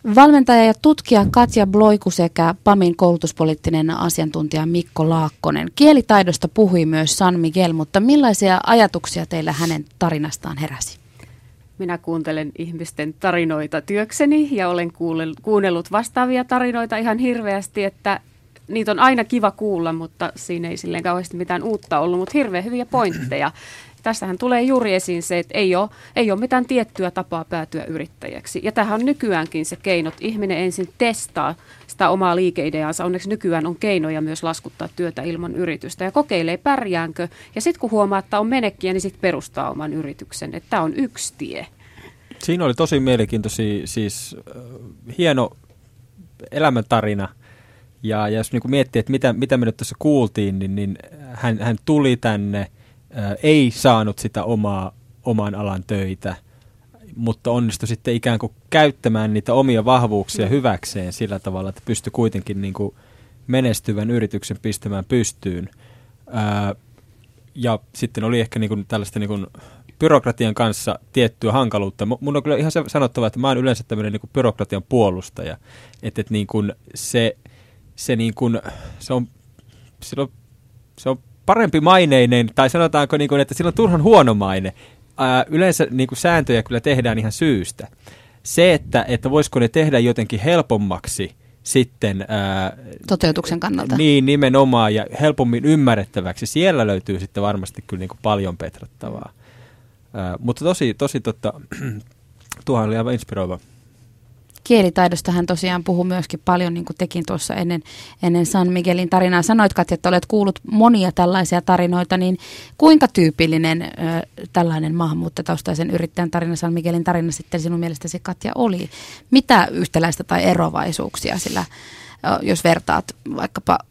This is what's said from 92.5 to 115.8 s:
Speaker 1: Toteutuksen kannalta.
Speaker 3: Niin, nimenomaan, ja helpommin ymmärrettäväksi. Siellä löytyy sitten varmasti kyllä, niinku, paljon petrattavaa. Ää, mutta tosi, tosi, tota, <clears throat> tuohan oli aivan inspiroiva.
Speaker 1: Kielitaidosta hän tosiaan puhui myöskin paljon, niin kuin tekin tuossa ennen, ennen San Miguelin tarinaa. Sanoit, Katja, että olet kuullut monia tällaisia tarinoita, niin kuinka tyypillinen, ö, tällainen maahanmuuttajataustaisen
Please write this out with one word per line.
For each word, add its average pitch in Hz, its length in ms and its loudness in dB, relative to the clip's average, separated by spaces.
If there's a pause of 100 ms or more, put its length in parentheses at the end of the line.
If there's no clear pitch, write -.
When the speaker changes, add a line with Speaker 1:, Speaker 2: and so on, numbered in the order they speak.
Speaker 1:
Toteutuksen 170 520 0
kannalta. 131 380 -2
Speaker 3:
Niin, 143 280 4
nimenomaan, 131 720 4
ja 107 100 -2 (160)
helpommin 135 440 0
ymmärrettäväksi. 117 800 2
Siellä 156 420 2
löytyy 98 320 -2
sitten 95 240 -6
varmasti 101 440 -4
kyllä, 95 120 -8
niinku, 92 220 -10
paljon 98 360 -2
petrattavaa. - 760 -14 (800)
Ää, 90 260 -8
mutta 120 260 -6
tosi, 160 280 0
tosi, 139 280 -4
tota, 107 320 -6 (560)
<clears throat> - 560 -20
tuohan 117 220 0
oli 110 100 0
aivan 117 160 -2
inspiroiva. 92 460 -6 (1040)
Speaker 1:
Kielitaidosta 180 680 2
hän 175 140 0
tosiaan 180 380 -2
puhui 180 220 0
myöskin 180 400 -4
paljon, 180 280 2
niin 170 120 -6
kuin - 120 -12
tekin 175 300 -4
tuossa - 280 -6
ennen, 175 280 -2 (400)
ennen 175 220 4
San 180 240 2
Miguelin 180 400 0
tarinaa. 180 320 4
Sanoit, 214 320 4
Katja, 175 220 0
että 175 140 -2
olet 180 160 2
kuullut 202 340 0 (120)
monia 214 400 6
tällaisia 180 500 2
tarinoita, 180 560 2
niin 185 200 0 (400)
kuinka 311 300 8
tyypillinen, 160 760 2
ö, 165 60 -8 (640)
tällainen 160 420 0
maahanmuuttajataustaisen 165 920 -4